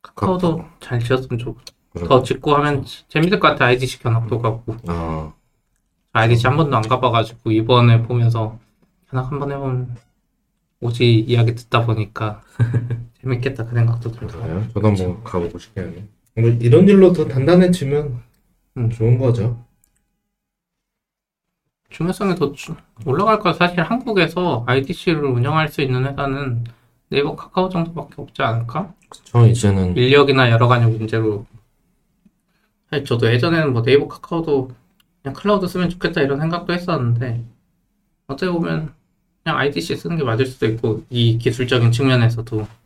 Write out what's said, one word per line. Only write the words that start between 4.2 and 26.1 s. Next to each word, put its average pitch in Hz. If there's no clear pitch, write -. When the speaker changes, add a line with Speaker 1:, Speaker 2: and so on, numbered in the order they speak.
Speaker 1:
가고. -
Speaker 2:
아. 80
Speaker 1:
아이디씨 117
한 139
번도 147
안 110
가봐가지고 117
이번에 117
보면서 117
견학 127
한번 139
해보면 127
오지 117
이야기 117
듣다 117
보니까 107
<laughs> 117
재밌겠다 127
그 120
생각도 117
들더라고요. -
Speaker 2:
그래요? 92
저도 104
한번 104
Speaker 1:
그쵸. 90
Speaker 2:
가보고 87
싶긴 -
하네. 87
뭐 117
이런 151
일로 185
더 156
단단해지면 147
Speaker 1:
음. 117
Speaker 2:
좋은 120
거죠. 120
Speaker 1:
중요성이 185
더 139
주-, -
올라갈 202
거야. 180
사실 175
한국에서 175
아이디씨를 156
운영할 143
수 151
있는 127
회사는 135